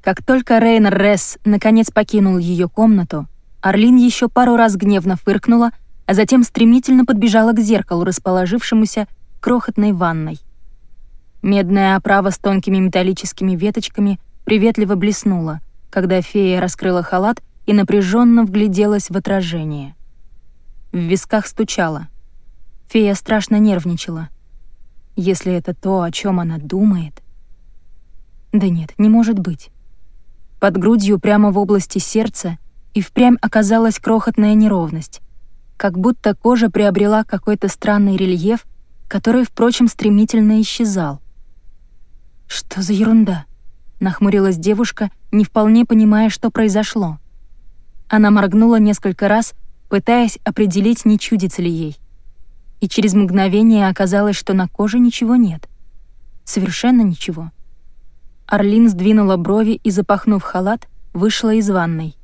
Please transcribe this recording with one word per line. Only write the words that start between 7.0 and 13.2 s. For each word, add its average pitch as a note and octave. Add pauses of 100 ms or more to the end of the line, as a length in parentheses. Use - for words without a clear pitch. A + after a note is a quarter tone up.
подбежала A3+
к A3
зеркалу, G3
расположившемуся F#3+ (280)
в -
крохотной G#3+
ванной. D#3+ (1040)
Медная G3
оправа G3
с -
тонкими G3
металлическими F#3